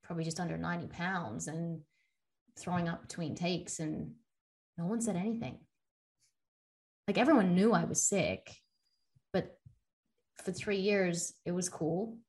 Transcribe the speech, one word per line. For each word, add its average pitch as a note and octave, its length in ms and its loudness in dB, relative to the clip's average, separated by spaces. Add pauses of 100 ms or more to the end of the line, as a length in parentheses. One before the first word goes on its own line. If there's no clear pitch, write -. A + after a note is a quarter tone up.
probably E3 200 -4
just D#3+ 140 -4
under E3 180 -4
ninety E3 300 -4
pounds E3+ 640 -4
and E3 320 -4 (760)
throwing F3 320 -2
up - 140 -6
between D3+ 320 -6
takes, F3 460 -4
and D#3 320 -6 (680)
no E3+ 80 -4
one A3 140 0
said G#3+ 160 -2
anything. F#3+ 420 -4 (1500)
Like, F#3+ 100 2
everyone G3+ 380 6
knew G#3 160 6
I G#3+ 120 4
was - 180 0
sick, G2 520 0 (800)
but - 260 -2 (840)
for F#3+ 80 -2
three G3 260 -2
years, F#3+ 540 2 (120)
it E3+ 80 -2
was F3+ 160 0
cool. F3 480 -2 (120)